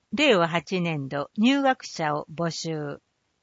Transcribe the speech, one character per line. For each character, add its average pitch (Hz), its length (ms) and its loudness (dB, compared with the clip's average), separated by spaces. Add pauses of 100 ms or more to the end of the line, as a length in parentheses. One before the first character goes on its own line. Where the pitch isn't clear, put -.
(140)
令 269 220 4
和 170 120 4
八 170 340 -2
年 156 280 -2
度 143 260 -6
入 269 280 4
学 262 200 2
者 151 320 -4
を 151 160 -6
募 165 200 -4
集。 151 500 -8 (420)